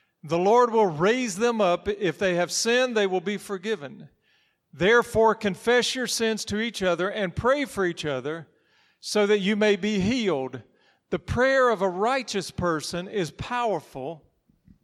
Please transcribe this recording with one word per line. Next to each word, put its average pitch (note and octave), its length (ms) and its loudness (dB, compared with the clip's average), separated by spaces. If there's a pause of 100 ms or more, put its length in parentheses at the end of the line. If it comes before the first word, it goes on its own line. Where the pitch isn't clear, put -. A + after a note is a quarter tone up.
(220)
The E3 160 -2
Lord A3+ 340 6
will A3 140 4
raise F#3+ 500 0
them A#3 240 0
up. F3 260 2
If G3+ 320 -2
they F#3 160 0
have E3+ 160 0
sinned, B3 460 0
they G3+ 100 4
will F#3 140 -2
be G3 160 -4
forgiven. E3+ 720 -8 (640)
Therefore, G#3+ 640 4
confess A3+ 580 0
your B3+ 140 -4
sins A3 380 -2
to G3+ 120 -4
each A3 240 -4
other F3+ 260 0
and G3 280 -4
pray C4+ 280 0
for G3 200 -4
each F3 200 -4
other D3 440 -6 (500)
so - 280 0
that G#3 120 4
you G3+ 160 2
may G#3 220 4
be G#3 240 0
healed. E3+ 600 -2 (480)
The F3+ 100 -4
prayer C4 500 2
of F#3+ 100 0
a F#3+ 80 0
righteous G#3 640 -2
person F3 560 -4
is F3 240 -4
powerful E3+ 920 -6 (580)